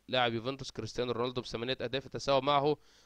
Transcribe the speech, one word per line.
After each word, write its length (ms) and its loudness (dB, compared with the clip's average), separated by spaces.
لاعب 260 2
يوفنتوس 360 -6
كريستيانو 420 -2
رونالدو 280 -2
بثمانية 400 -4
أهداف، 260 -4
يتساوى 340 2
معه 360 4